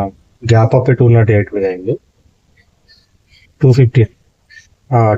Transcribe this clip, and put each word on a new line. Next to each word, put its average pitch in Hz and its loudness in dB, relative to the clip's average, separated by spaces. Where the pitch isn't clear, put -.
గ్యాప్ 110 2
అప్ 127 0
టూ 120 2
నాట్ 113 2
ఎయిట్ 104 -2
మీద 98 -4
అయింది. 92 -6
టూ 135 4
ఫిఫ్టీ. 117 2
ఆ, 110 0